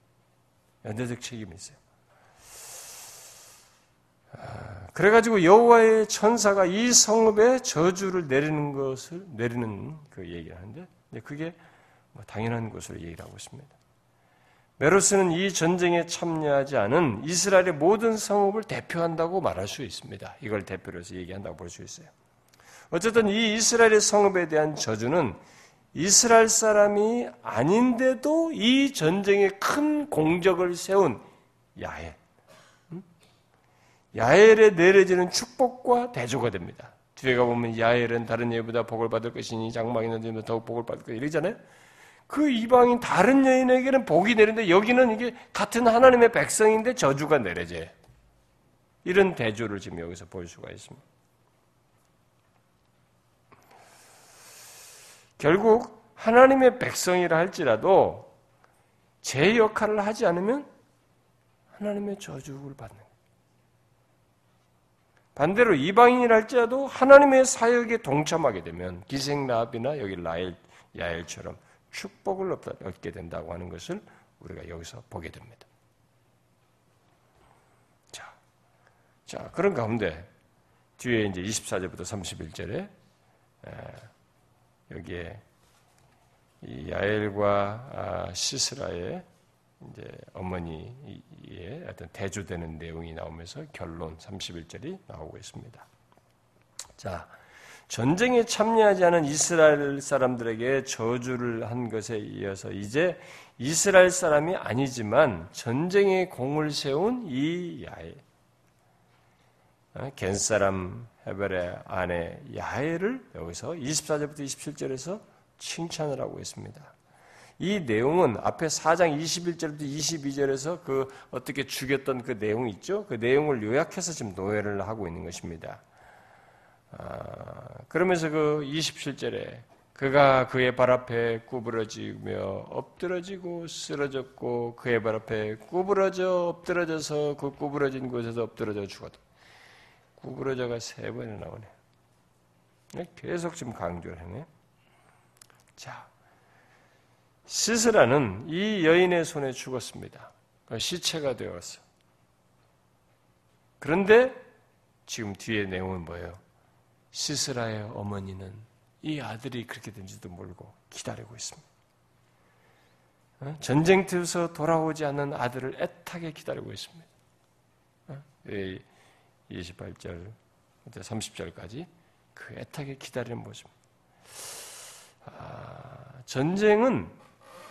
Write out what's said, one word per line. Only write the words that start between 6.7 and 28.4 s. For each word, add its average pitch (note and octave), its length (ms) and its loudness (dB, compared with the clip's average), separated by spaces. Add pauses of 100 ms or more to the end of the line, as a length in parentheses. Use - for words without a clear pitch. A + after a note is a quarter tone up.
성읍에 A3 680 4
저주를 F3+ 720 -2
내리는 D3 440 0
것을, C#3 600 -8
내리는 A#2 680 -6 (100)
그 F#2 180 -16
얘기를 E2+ 300 -14
하는데, G#2+ 300 -18 (240)
이제 A#2 100 -14
그게 D#3 340 -12 (580)
뭐 G#2+ 120 -20
당연한 A2+ 460 -6
것으로 F2 300 -14
얘기를 E2 220 -14
하고 F#2+ 140 -20
있습니다. - 400 -20 (1000)
메로스는 F#3 540 4
이 F#3 220 -2
전쟁에 F3 500 2
참여하지 D3 720 -2
않은 A#2+ 480 2
이스라엘의 F3+ 480 4
모든 G#3 460 2
성읍을 G#3 460 0
대표한다고 E3 760 -4
말할 F#2+ 260 -2
수 C#3 160 -8
있습니다. G#2 600 -14
이걸 G#2 240 -6
대표로 F#2 320 -12
해서 F2+ 160 -16
얘기한다고 F#2 420 -12
볼 F2 140 -14
수 - 120 -18
있어요. - 240 -20 (840)
어쨌든 A3 360 2
이 G#3+ 280 2
이스라엘의 A3+ 480 6
성읍에 F#3+ 460 4
대한 D3+ 260 2
저주는 A#2+ 600 -2 (600)
이스라엘 A3+ 560 6
사람이 G#3+ 760 4 (160)
아닌데도 B3+ 1120 2